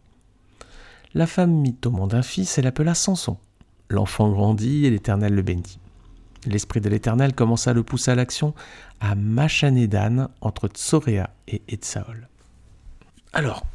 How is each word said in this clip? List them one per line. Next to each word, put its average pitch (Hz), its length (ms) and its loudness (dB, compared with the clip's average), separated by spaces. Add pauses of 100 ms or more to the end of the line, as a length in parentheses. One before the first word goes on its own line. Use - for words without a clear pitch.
(1160)
La 160 120 2
femme 175 260 2
mit 139 220 2 (120)
au 120 40 0
monde 98 220 -2
un 120 100 2
fils - 360 -4
et 135 40 0
l'appela 151 320 0
Samson. 170 440 -2 (500)
L'enfant 104 420 2
grandit 107 540 2
et 131 60 4
l'Éternel 101 440 2
le 98 60 4
bénit. 92 380 -4 (680)
L'esprit 104 380 -2
de 101 80 0
l'Éternel 123 440 2
commença 117 360 2
à 117 40 2
le 117 80 2
pousser - 280 -2
à 123 40 4
l'action 127 400 -2 (460)
à 101 140 0
Machanédan, 117 1120 2 (140)
entre 104 260 -4
Tsoréa 113 640 0 (180)
et - 180 -8
Etsaol. 113 600 -10 (1040)
Alors, - 320 -2 (100)